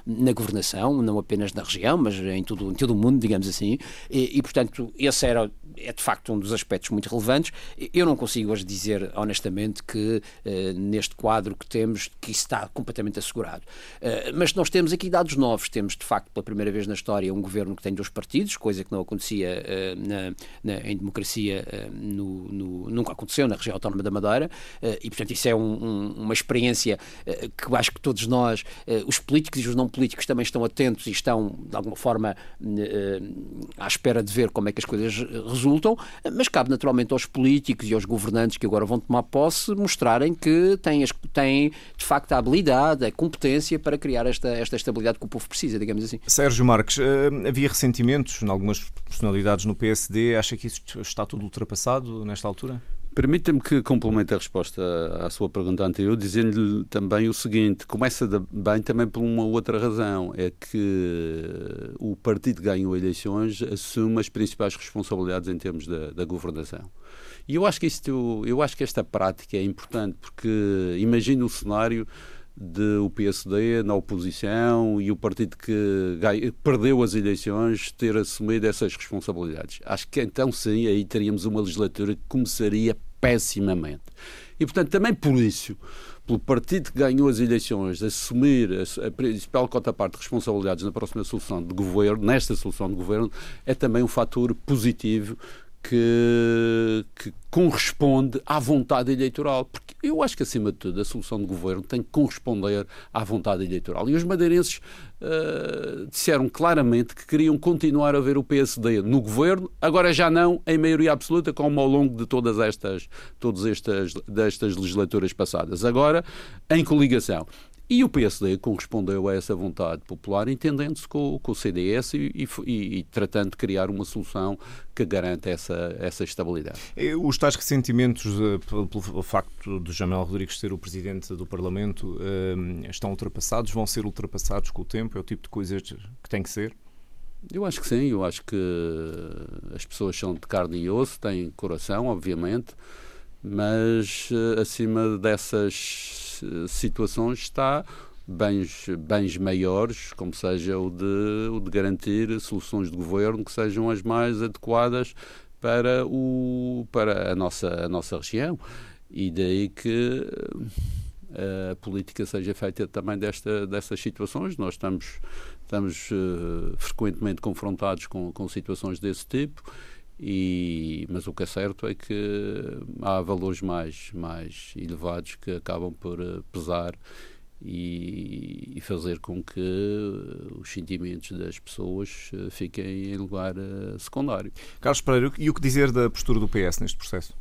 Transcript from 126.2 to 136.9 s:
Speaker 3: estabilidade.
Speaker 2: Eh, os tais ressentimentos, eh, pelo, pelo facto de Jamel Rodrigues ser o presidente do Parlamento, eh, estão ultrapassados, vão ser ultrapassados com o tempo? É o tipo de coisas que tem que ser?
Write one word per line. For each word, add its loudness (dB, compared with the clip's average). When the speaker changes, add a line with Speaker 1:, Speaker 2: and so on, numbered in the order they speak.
Speaker 3:
estabilidade. -4
Speaker 2:
Eh, 0
os 2
tais 4
ressentimentos, 2
eh, 2
pelo, 0
pelo -4
facto -4
de -8
Jamel 0
Rodrigues -4
ser -4
o -6
presidente -8
do -8
Parlamento, -4
eh, -4
estão -6
ultrapassados, -2
vão 0
ser -2
ultrapassados 0
com -4
o -6
tempo? -4
É -4
o -6
tipo -8
de -18
coisas -4
que -14
tem -2
que -10
ser? -4